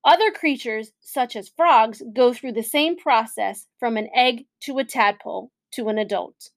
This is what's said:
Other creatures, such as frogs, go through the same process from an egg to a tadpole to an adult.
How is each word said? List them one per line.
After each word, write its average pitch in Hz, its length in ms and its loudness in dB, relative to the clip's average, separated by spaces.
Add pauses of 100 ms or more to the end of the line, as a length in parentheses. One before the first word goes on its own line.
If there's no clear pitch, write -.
Other 415 280 6
creatures, 226 680 -6
such 247 380 -6
as - 140 -12
frogs, 233 500 4 (140)
go 247 180 4
through 240 200 -10
the 220 100 -4
same 311 340 0
process 226 720 -2 (120)
from 233 200 -4
an 214 160 -6
egg 247 320 0 (160)
to 269 160 -8
a 269 60 -2
tadpole 208 680 -2 (220)
to 220 180 -6
an 214 80 -2
adult. 202 580 -6